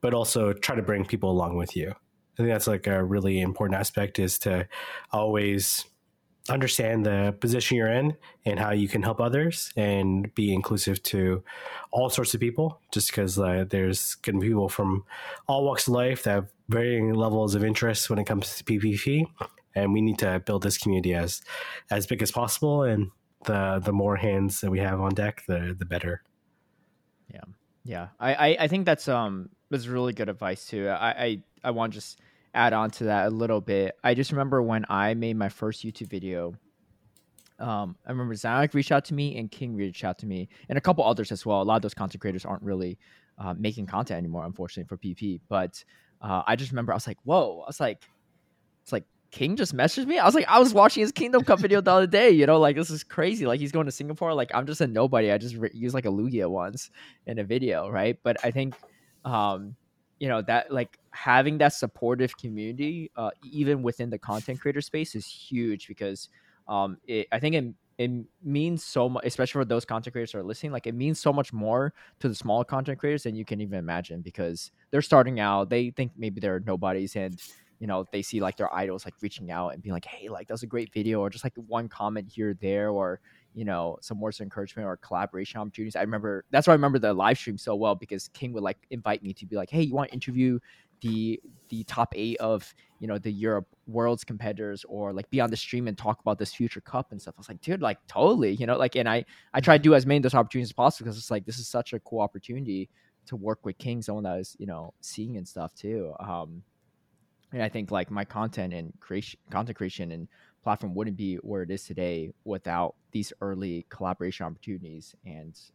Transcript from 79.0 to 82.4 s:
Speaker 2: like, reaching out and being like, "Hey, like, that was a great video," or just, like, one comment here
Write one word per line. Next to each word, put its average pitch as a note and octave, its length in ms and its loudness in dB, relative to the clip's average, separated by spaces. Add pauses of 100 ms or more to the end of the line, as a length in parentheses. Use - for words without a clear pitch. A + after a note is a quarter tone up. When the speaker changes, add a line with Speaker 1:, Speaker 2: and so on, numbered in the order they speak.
Speaker 2:
like, - 160 -14
reaching G2 300 -10
out F2 180 -4
and D2 120 -12
being G2 120 -8
like, F2 100 -6
"Hey, - 240 -16
like, G2+ 200 -12
that A2+ 60 -8
was A2+ 100 -10
a A#2 40 -12
great A2+ 240 -6
video," A2 300 0
or G2+ 80 0
just, - 160 -12
like, C3 100 -4
one A#2 320 -6
comment G#2 420 -6
here G#2+ 200 -4